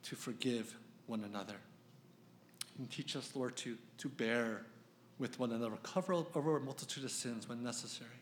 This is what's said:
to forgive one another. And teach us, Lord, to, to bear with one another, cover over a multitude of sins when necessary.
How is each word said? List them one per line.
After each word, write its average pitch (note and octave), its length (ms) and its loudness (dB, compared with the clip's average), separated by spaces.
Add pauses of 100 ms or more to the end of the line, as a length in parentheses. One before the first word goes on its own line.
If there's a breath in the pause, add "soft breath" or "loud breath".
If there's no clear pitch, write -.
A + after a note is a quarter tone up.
to C3+ 120 -6
forgive A#2+ 580 2 (320)
one A2 180 -2
another. G2+ 320 -4 (1200)
And B2+ 120 -6
teach - 260 -2
us, B2+ 180 -4
Lord, B2+ 220 2
to, A#2 200 -4 (220)
to D3+ 100 -2
bear A#2 540 4 (560)
with B2+ 220 0
one A#2+ 100 4
another, A2+ 220 2 (100)
cover F#3+ 300 2
over D#3+ 440 4
a C#3 40 4
multitude C3+ 440 -4
of B2+ 60 0
sins A2+ 380 -2
when A#2+ 120 -2
necessary. A#2+ 500 -4 (120)